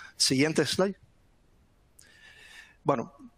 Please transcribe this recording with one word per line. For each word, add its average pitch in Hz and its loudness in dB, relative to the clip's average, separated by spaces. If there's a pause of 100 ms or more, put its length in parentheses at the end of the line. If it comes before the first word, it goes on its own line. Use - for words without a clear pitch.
(140)
Siguiente 151 2
slide. 190 0 (1900)
Bueno, 135 -2 (240)